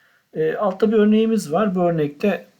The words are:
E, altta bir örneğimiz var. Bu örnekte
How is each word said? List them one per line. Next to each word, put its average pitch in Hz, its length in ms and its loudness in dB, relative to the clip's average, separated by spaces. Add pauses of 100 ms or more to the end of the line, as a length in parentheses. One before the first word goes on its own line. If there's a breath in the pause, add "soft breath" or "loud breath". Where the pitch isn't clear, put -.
(340 soft breath)
E, 156 220 -2
altta 208 360 0
bir 233 40 2
örneğimiz 214 560 2
var. 196 220 0
Bu 185 80 0
örnekte 170 640 -2 (140)